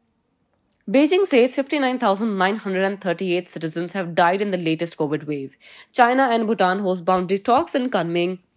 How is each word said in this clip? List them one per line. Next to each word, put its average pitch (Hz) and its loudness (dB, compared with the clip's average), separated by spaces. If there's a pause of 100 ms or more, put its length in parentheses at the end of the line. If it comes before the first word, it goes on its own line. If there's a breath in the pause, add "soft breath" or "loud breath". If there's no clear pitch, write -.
(880)
Beijing 302 4
says 262 4
fifty-nine 269 -2
thousand 208 0
nine 190 2
hundred 190 -2
and 196 -2
thirty-eight 180 -2
citizens 170 -8
have 175 -6
died 180 2
in 208 -2
the 185 -2
latest 165 -4
covid 147 -4
wave. 139 -8 (340 loud breath)
China 254 4
and 226 0
Bhutan 196 2
host 185 -2
boundary 185 0
talks 247 0
in 254 -2
Kunming. 175 -2 (180)